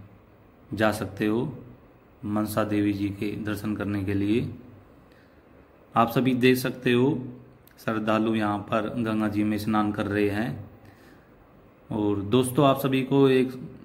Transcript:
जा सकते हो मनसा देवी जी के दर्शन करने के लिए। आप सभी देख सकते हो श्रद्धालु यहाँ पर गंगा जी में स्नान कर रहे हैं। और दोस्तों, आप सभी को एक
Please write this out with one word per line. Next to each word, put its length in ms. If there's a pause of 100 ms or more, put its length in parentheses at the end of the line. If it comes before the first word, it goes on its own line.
(720)
जा 220
सकते 320
हो 260 (760)
मनसा 380
देवी 280
जी 180
के 200 (120)
दर्शन 320
करने 280
के 100
लिए। 360 (1500)
आप 160
सभी 240
देख 220
सकते 360
हो 240 (640)
श्रद्धालु 560
यहाँ 260
पर 360
गंगा 300
जी 160
में 140
स्नान 340
कर 140
रहे 240
हैं। 400 (1200)
और 340
दोस्तों, 420
आप 140
सभी 240
को 260
एक 240 (320)